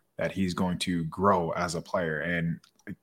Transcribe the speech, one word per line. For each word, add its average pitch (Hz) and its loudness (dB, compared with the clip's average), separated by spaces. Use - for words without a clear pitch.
that 82 -2
he's 92 0
going 90 -2
to 87 0
grow 87 2
as 85 -2
a 82 -4
player. 80 -2
And 85 0